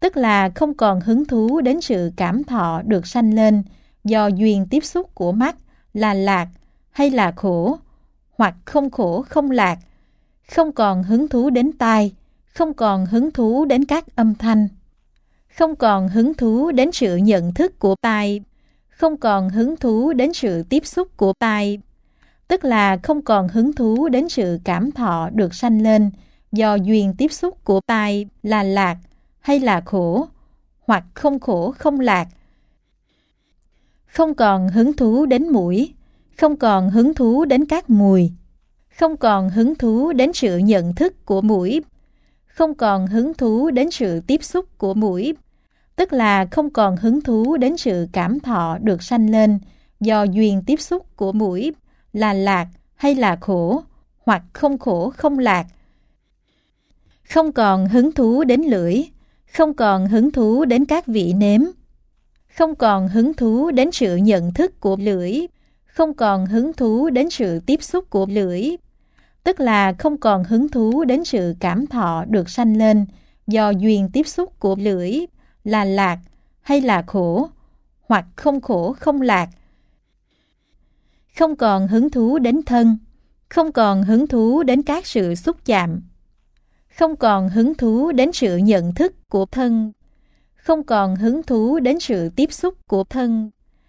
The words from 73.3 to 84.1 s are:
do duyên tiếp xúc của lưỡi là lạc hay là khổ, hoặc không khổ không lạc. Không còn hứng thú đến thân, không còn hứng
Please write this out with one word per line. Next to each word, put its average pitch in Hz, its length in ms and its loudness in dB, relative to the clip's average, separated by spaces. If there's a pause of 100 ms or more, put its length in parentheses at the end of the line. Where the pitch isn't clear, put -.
do 214 240 0
duyên 202 420 0
tiếp 311 140 0
xúc - 340 -8
của 190 180 0
lưỡi 196 340 -2 (520)
là 214 200 -2
lạc 196 340 -2 (420)
hay 285 200 0
là 214 260 0
khổ, 190 420 -2 (520)
hoặc 190 260 -2 (100)
không 277 240 -2
khổ 190 400 -2
không 285 220 0
lạc. 190 260 0 (1900)
Không 320 180 2
còn 196 320 2
hứng 226 220 2
thú 254 280 0
đến 262 240 2
thân, 233 360 2 (500)
không 320 240 0
còn 202 300 2
hứng 220 240 2